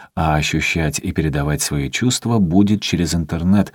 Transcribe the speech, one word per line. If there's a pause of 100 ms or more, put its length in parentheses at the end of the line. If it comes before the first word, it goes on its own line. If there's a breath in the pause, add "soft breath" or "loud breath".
(140 loud breath)
а
ощущать
и
передавать
свои
чувства
будет
через
интернет,